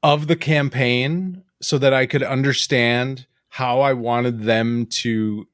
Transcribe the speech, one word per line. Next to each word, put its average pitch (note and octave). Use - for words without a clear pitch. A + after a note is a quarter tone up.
of D3
the E3
campaign C#3+
so -
that C3+
I C3
could C3
understand C3
how B2+
I C#3
wanted A#2+
them A2+
to G#2+